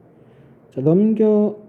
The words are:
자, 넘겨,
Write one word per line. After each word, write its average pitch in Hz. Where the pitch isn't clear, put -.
자, 131
넘겨, 208